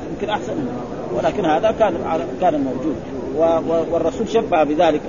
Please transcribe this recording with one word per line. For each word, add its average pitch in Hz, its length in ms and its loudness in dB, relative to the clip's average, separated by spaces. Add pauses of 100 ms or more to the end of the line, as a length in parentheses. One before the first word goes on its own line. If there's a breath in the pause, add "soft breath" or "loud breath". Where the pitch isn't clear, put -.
(140)
يمكن 202 160 -4
أحسن 208 240 -4
منه، 254 180 -4 (460)
ولكن 175 280 0
هذا 165 340 2
كان، 202 140 4 (480)
كان 175 120 4
موجود. 135 420 -2 (420)
و-، 160 360 2
و-، 165 200 0
والرسول 165 360 0
شبه 170 340 4
بذلك 151 460 4